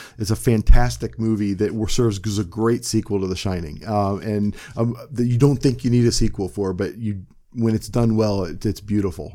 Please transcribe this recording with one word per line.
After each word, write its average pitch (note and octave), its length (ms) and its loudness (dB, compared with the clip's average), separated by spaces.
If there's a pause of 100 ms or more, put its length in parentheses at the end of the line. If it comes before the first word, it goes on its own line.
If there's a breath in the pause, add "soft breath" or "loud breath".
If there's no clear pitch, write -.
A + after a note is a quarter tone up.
(180 loud breath)
It's G#2+ 140 -2
a G#2+ 40 -2
fantastic A#2+ 840 4
movie G#2 340 0
that G2+ 140 0
w-, G#2+ 180 -2
serves A2 400 2
as G#2 140 -2
a G#2+ 40 -2
great A2 400 -2
sequel G2+ 360 -2
to F#2+ 80 -4
The F#2 80 -4
Shining, F2 500 -6
uh, G2+ 300 -2
and, G#2 400 -4 (200 loud breath)
um, A#2 200 -2 (160)
that A#2+ 140 -2
you A#2+ 120 2
don't C#3+ 200 6
think B2+ 260 0
you B2 60 0
need A#2+ 140 4
a A2+ 80 4
sequel G2+ 360 0
for, G2 240 -4
but F#2+ 260 -4
you, G#2 260 -6 (280)
when A2+ 240 0
it's - 120 -6
done A2+ 280 2
well, G#2 260 2
it, E2+ 240 -6
it's G2+ 140 -2
beautiful, F#2+ 540 -4